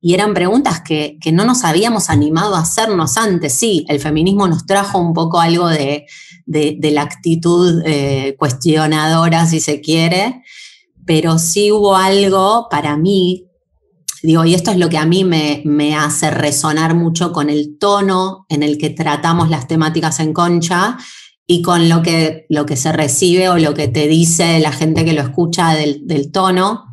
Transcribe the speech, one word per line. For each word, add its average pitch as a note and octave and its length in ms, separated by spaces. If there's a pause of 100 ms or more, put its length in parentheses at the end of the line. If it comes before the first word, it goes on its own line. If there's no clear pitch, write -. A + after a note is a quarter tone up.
y E3+ 120
eran G#3 200
preguntas F#3 460
que, D3+ 400
que D#3+ 140
no F#3 100
nos B3 220
habíamos G3 440
animado E3 460
a E3 60
hacernos F#3 560
antes. F3+ 360
Sí, G#3 360
el D3 100
feminismo E3+ 480
nos D#3 180
trajo G3 320
un E3+ 160
poco E3 280
algo E3+ 260
de, D3 380 (400)
de, D3+ 340
de D3+ 120
la D3 100
actitud, E3 840
eh, C#3 540
cuestionadora, D#3 1040
si D#3+ 140
se D3 220
quiere, E3+ 600 (640)
pero E3 320
sí G3+ 360
hubo G3+ 240
algo G3 760
para D3 240
mí, F3+ 520 (760)
digo, E3 220
y E3+ 80
esto F3 180
es F#3 60
lo E3+ 100
que D#3+ 100
a D3+ 80
mí F#3 200
me, D3+ 400
me D3 300
hace D3+ 360
resonar D#3 640
mucho E3+ 380
con D3+ 160
el D3 280
tono G3 680
en D3 160
el D3 140
que D3+ 140
tratamos D#3+ 580
las D3+ 180
temáticas D#3+ 540
en D#3 100
Concha F3 680 (480)
y F3 160
con E3+ 280
lo E3 140
que, D#3+ 440
lo D3+ 180
que D3 120
se D#3 160
recibe F3 560
o F3 80
lo D#3 160
que D3 160
te D3+ 180
dice E3 540
la D#3 100
gente D#3+ 320
que E3 80
lo D3+ 100
escucha E3 520
del, D3+ 340
del C#3+ 240
tono F#3+ 600